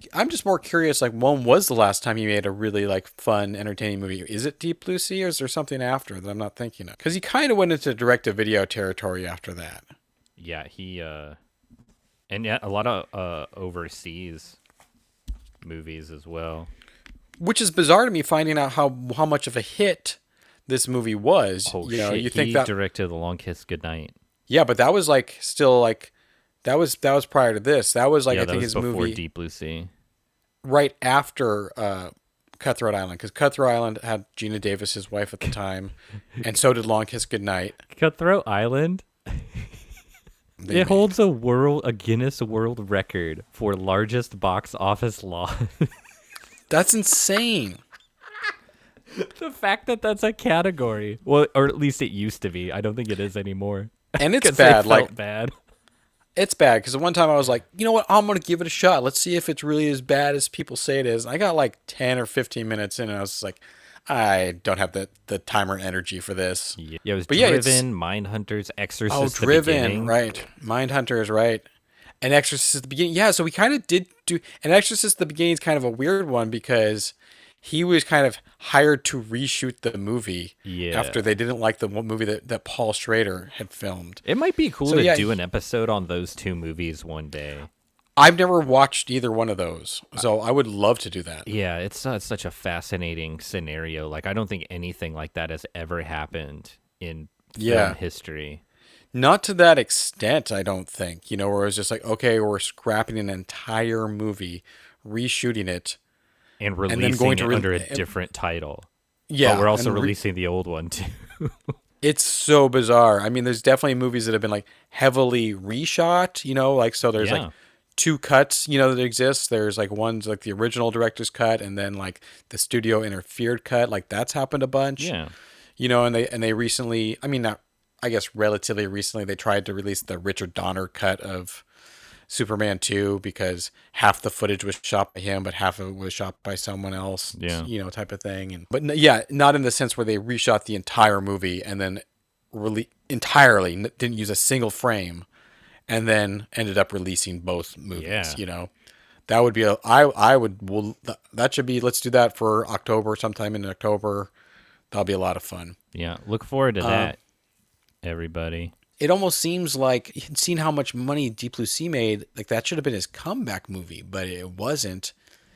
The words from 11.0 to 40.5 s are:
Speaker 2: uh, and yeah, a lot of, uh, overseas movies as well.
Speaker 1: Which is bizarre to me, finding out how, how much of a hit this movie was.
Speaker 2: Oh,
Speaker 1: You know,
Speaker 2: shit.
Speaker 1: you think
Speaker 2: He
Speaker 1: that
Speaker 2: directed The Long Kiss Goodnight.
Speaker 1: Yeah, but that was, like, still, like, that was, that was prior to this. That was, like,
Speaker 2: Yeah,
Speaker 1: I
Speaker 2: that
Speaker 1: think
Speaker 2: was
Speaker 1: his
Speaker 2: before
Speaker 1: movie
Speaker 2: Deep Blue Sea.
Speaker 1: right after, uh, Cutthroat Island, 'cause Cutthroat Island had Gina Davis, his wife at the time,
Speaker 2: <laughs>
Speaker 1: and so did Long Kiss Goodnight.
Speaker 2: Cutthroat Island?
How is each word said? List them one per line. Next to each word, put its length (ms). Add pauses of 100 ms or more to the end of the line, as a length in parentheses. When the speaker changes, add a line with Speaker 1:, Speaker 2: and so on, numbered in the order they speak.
Speaker 2:
uh, 320 (960)
and 140
yeah, 180
a 60
lot 180
of, 280
uh, 320 (100)
overseas 1000 (1080)
movies 460
as 160
well. 420 (680)
Speaker 1:
Which 220
is 100
bizarre 360
to 40
me, 120
finding 360
out 140
how, 240 (200)
how 100
much 200
of 100
a 60
hit 560 (480)
this 220
movie 260
was. 600
Speaker 2:
Oh, 160
Speaker 1:
You 80
know, 140
Speaker 2:
shit. 100
Speaker 1:
you 80
think 180
Speaker 2:
He 60
Speaker 1:
that 120
Speaker 2:
directed 420
The 60
Long 240
Kiss 260
Goodnight. 480 (340)
Speaker 1:
Yeah, 180
but 120
that 160
was, 160
like, 320
still, 400
like, 320 (500)
that 160
was, 180
that 180
was 120
prior 280
to 60
this. 340
That 160
was, 160
like, 100
Speaker 2:
Yeah, 60
Speaker 1:
I 20
Speaker 2:
that 80
Speaker 1:
think 100
Speaker 2:
was 40
Speaker 1:
his 80
Speaker 2:
before 180
Speaker 1:
movie 220
Speaker 2:
Deep 200
Blue 140
Sea. 400 (760)
Speaker 1:
right 400
after, 760
uh, 320 (480)
Cutthroat 360
Island, 260
'cause 100
Cutthroat 420
Island 300
had 220 (120)
Gina 220
Davis, 360
his 160
wife 220
at 80
the 100
time, 420 (260)
Speaker 2:
<laughs> 260
Speaker 1:
and 140
so 140
did 140
Long 200
Kiss 180
Goodnight. 500 (220)
Speaker 2:
Cutthroat 500
Island? 580 (1500)